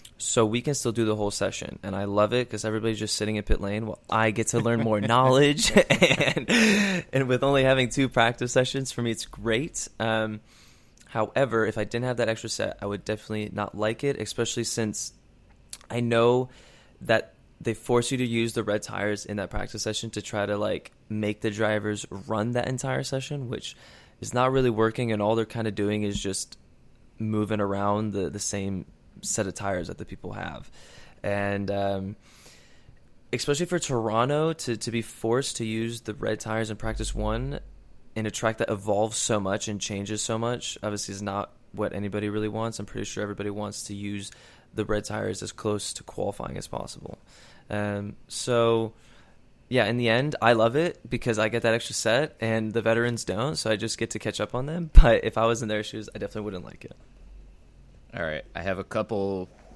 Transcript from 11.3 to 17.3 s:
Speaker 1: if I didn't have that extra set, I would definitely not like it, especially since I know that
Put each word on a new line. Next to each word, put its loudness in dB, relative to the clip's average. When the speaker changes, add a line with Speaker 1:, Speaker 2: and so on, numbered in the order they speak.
Speaker 1:
if -2
I 0
didn't -4
have -2
that 2
extra -2
set, -4
I -4
would -4
definitely -4
not -4
like -2
it, 0
especially -2
since -2
I -2
know 4
that 2